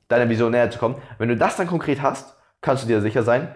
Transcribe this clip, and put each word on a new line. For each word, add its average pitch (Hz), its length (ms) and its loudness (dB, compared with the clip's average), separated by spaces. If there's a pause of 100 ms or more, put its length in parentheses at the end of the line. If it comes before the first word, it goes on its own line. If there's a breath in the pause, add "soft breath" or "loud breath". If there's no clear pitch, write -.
deiner 120 180 4
Vision 113 240 2
näher 117 200 2
zu - 80 -12
kommen. 120 160 -2 (240 loud breath)
Wenn 113 100 0
du 120 80 0
das 165 180 0
dann 185 120 -2
konkret 151 340 -2
hast, 135 340 -4 (260 soft breath)
kannst 127 220 0
du 113 40 -6
dir 113 120 2
sicher 110 240 0
sein, 123 320 0